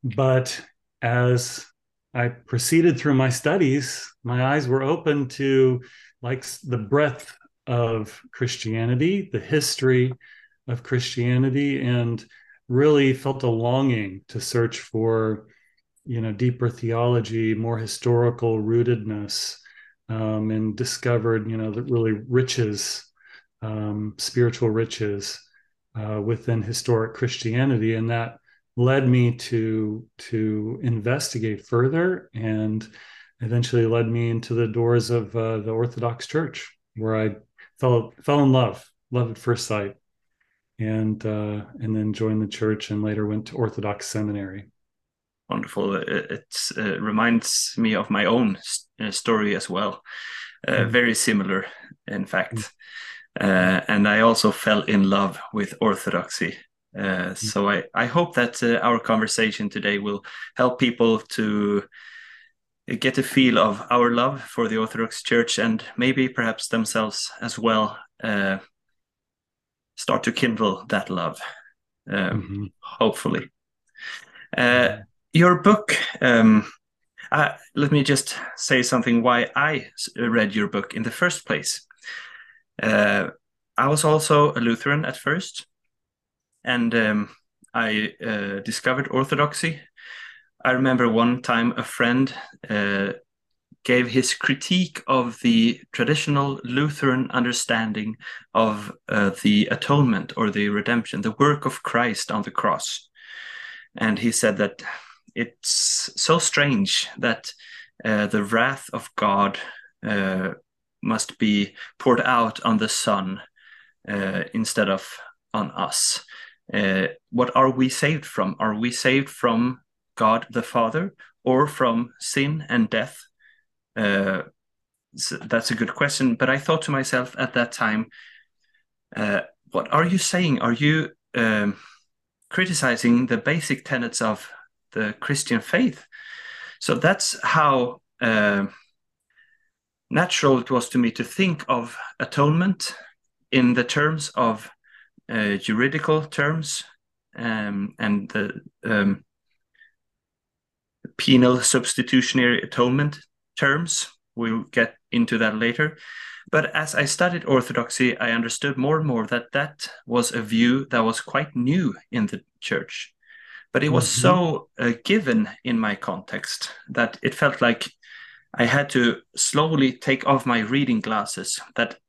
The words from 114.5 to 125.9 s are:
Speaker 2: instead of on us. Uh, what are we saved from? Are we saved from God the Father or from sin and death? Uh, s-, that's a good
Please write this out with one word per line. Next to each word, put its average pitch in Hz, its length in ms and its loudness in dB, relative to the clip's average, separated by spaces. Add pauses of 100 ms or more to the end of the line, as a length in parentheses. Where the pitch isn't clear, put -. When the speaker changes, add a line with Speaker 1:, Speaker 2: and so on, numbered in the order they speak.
Speaker 2:
instead 110 360 0
of 95 180 -2 (460)
on 107 180 -4
us. - 540 -2 (480)
Uh, 95 340 0 (220)
what 120 260 0
are 131 140 6
we 131 180 2
saved 147 380 -2
from? 98 340 -2
Are 107 160 0
we 117 160 -2
saved 135 380 0
from 123 500 0 (360)
God 113 340 2
the 117 140 -4
Father 127 500 -2 (300)
or 131 240 4
from 120 520 0
sin 147 480 -2
and 113 220 0
death? - 320 -4 (760)
Uh, 98 460 0 (720)
s-, - 340 -8
that's 117 220 0
a 120 40 -2
good 110 200 -4